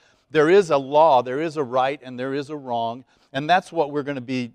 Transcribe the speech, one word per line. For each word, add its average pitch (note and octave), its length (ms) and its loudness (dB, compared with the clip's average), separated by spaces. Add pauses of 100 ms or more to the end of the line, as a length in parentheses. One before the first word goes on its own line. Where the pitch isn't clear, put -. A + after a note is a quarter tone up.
(320)
There D3+ 180 4
is F#3 220 6
a C#3+ 60 4
law, C#3 440 4
there B2+ 200 -4
is D#3+ 140 -6
a D#3 80 -2
right, C3 380 -2
and B2+ 160 -16
there C3 160 -6
is C#3 160 -6
a D#3 60 -12
wrong, B2 500 -8 (260)
and C#3 160 -6
that's F3+ 240 0
what D#3 200 -2
we're D3 100 -4
gonna C#3 200 -8
be B2 340 -6